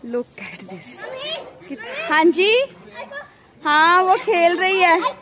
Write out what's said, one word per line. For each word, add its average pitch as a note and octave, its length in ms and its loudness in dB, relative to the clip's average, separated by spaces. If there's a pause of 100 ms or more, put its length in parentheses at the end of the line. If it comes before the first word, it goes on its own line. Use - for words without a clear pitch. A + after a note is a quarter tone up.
(120)
Look A#3+ 300 -8
at F#3 280 -18
this। A#4+ 1080 -14 (300)
हाँ D#4 140 2
जी, G4+ 420 2 (960)
हाँ, D#4 380 4
वो F#4 140 4
खेल F4 420 2
रही F#4+ 220 0
है F4 200 4 (220)